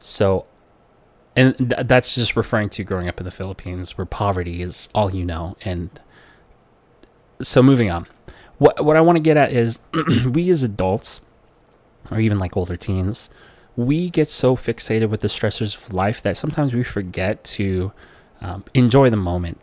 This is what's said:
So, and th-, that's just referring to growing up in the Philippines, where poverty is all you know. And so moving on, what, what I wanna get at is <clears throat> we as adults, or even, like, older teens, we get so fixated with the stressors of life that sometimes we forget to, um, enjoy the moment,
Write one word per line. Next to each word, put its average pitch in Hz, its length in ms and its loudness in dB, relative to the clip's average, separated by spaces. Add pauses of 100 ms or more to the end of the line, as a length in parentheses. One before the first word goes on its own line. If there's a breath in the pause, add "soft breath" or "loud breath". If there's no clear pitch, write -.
So, 95 460 -2 (880)
and 131 200 4
th-, 120 300 -2
that's 127 280 2
just 117 220 -2
referring 107 340 -2
to 101 140 -8
growing 90 240 -4
up - 120 -8
in 90 40 -8
the 90 60 -8
Philippines, 92 680 -12
where 95 80 -4
poverty 90 580 -4
is 87 320 -10
all 101 200 0
you 92 100 -4
know. 85 380 -8
And 87 280 -6 (1500 soft breath)
so 127 220 4
moving 123 280 6
on, 85 160 -6 (520 loud breath)
what, 143 260 4
what 151 120 6
I 160 40 8
wanna 165 200 6
get 156 160 4
at 139 160 4
is 117 260 0 (140)
<clears throat> 151 340 2
we 165 240 2
as 160 120 4
adults, 101 580 -2 (880)
or 110 100 -2
even, 104 180 2
like, 90 180 -4
older 87 200 -4
teens, 95 540 -4 (460 soft breath)
we 151 340 0
get 160 200 0
so 127 260 0
fixated 113 520 -2
with 107 120 -4
the 104 80 -2
stressors 104 480 -4
of - 160 -16
life 98 300 -2
that 98 140 -2
sometimes 147 380 -2
we 123 100 0
forget 92 600 -6
to, 95 480 -4 (520 soft breath)
um, 95 180 -10 (120)
enjoy 127 340 6
the 110 80 2
moment, 90 460 -4